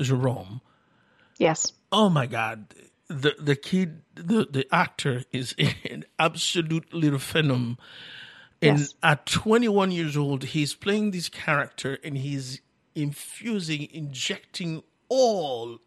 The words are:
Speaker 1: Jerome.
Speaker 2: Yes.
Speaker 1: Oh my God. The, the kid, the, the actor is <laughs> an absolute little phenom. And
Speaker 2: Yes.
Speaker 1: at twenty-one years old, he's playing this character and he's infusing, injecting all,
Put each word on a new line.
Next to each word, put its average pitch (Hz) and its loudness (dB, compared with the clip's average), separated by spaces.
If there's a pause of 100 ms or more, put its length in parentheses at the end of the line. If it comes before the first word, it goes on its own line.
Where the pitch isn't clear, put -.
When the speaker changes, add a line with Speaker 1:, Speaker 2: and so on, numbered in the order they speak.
Speaker 1:
Jerome. 123 0 (760)
Speaker 2:
Yes. 160 2 (200)
Speaker 1:
Oh 208 6
my 151 4
God. 110 -6 (340)
The, 143 0
the 143 2
kid, 175 -2 (140)
the, 202 2
the 135 0
actor 143 0
is 127 -4 (180)
<laughs> - -10
an 151 -12 (140)
absolute 165 0
little 151 4
phenom. 127 2 (880)
And 147 6
Speaker 2:
Yes. 143 -4
Speaker 1:
at 151 4
twenty-one 214 2
years 160 -2
old, 143 0
he's 147 -2
playing 214 0
this 175 -6
character 139 -2
and 147 -6
he's 135 -6 (340)
infusing, 156 -4
injecting 160 -8 (260)
all, 156 0